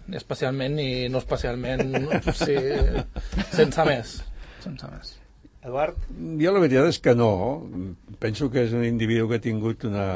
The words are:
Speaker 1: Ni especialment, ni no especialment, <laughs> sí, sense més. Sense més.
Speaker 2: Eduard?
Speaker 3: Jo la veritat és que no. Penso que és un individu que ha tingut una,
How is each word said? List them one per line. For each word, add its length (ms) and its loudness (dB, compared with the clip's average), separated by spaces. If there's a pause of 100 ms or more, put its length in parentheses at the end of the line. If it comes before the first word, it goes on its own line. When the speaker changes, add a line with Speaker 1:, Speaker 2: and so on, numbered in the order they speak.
Speaker 1:
Ni 120 -8
especialment, 560 -4
ni 320 -2
no 160 -2
especialment, 720 -2 (220)
<laughs> 240 -2
sí, 160 2 (960)
sense 320 4
més. 240 -2 (460)
Sense 340 -14
més. 220 -16 (440)
Speaker 2:
Eduard? 380 -4 (420)
Speaker 3:
Jo 160 4
la 80 6
veritat 260 6
és 120 0
que 120 6
no. 180 6 (880)
Penso 300 -2
que 160 2
és 80 0
un 120 0
individu 440 2
que 80 0
ha 80 -2
tingut 400 -2
una, 200 -2 (120)